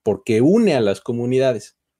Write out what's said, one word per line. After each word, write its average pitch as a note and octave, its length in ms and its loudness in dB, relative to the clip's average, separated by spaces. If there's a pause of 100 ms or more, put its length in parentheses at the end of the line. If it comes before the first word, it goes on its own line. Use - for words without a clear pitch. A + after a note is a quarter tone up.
porque G#2+ 380 -2
une F#3 340 2
a B2+ 60 0
las G2 220 -2
comunidades. B2 720 -4 (240)